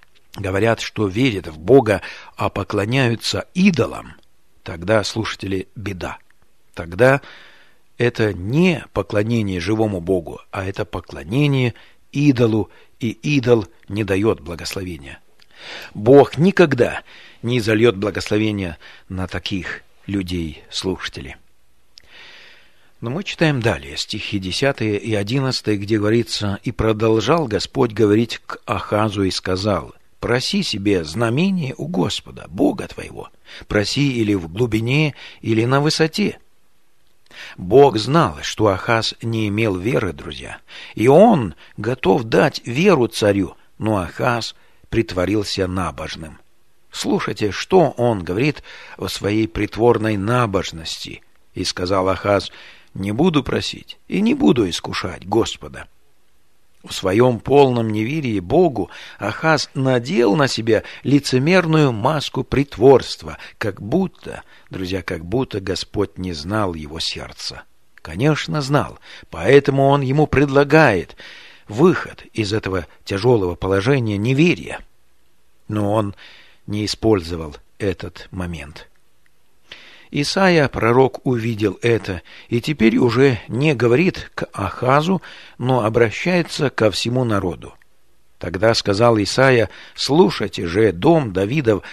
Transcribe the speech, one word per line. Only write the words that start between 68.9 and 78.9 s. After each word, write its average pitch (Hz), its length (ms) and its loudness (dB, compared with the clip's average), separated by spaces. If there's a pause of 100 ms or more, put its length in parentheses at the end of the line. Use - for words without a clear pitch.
поэтому 135 580 4
он 143 140 4
ему 139 260 2
предлагает 139 880 2 (540)
выход 139 540 2 (100)
из 104 180 -4
этого 95 340 -4 (200)
тяжёлого 98 500 0
положения 104 600 0
неверия. 131 640 0 (880)
Но 104 240 -2
он 104 200 0 (540)
не 104 180 -4
использовал 85 720 -2 (220)
этот 90 540 -6
момент. 85 580 -10 (1300)